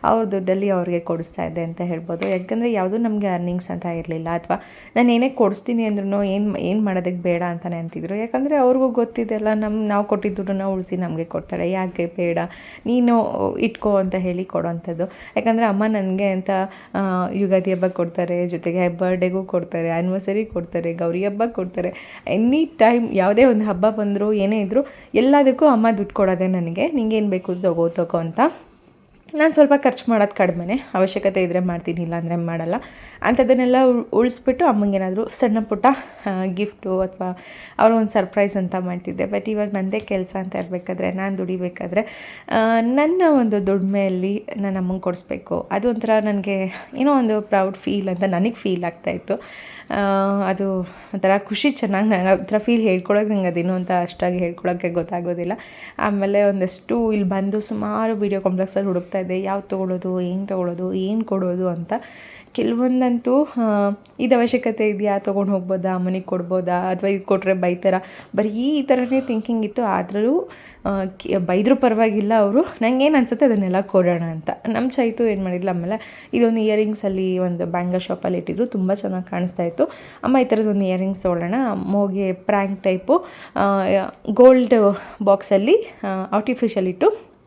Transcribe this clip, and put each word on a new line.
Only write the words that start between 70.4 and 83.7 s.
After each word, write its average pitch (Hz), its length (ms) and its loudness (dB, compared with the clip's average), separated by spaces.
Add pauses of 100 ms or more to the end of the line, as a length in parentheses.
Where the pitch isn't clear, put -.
ಆ, 196 180 -2
ಕಿ-, 190 320 -4
ಬೈದ್ರೂ 196 400 2
ಪರವಾಗಿಲ್ಲ, 220 640 2
ಅವರು 208 220 4
ನಂಗೇನು 269 580 2
ಅನ್ಸುತ್ತೆ 294 280 2
ಅದನ್ನೆಲ್ಲ 196 340 2
ಕೊಡೋಣ 175 420 2
ಅಂತ. 160 280 -6 (180)
ನಮ್ಮ 233 220 0
ಚೈತು 233 360 0
ಏನು 196 180 0
ಮಾಡಿದ್ಲು 180 260 -2
ಆಮೇಲೆ, 175 640 -6
ಇದೊಂದು 226 260 2
ಇಯರಿಂಗ್ಸಲ್ಲಿ 208 800 0
ಒಂದು 175 280 -2
ಬ್ಯಾಂಗಲ್ 180 340 -2
ಶಾಪಲ್ಲಿ 180 380 -4
ಇಟ್ಟಿದ್ರು, 175 280 -2
ತುಂಬ 190 280 -2
ಚೆನ್ನಾಗಿ 185 360 -6
ಕಾಣಿಸ್ತಾ 180 320 -4
ಇತ್ತು. 170 220 0 (400)
"ಅಮ್ಮ 262 140 2
ಈ 254 60 4
ಥರದ್ದು 220 260 0
ಒಂದು 196 140 0
ಇಯರಿಂಗ್ಸ್ 185 380 -2
ತೊಗೊಳ್ಳೋಣ, 175 320 0 (160)
ಅಮ್ಮೋಗೆ 196 640 0
ಪ್ರ್ಯಾಂಕ್ 196 500 0
ಟೈಪು, 196 440 2 (300)
ಆ, - 40 0 (720)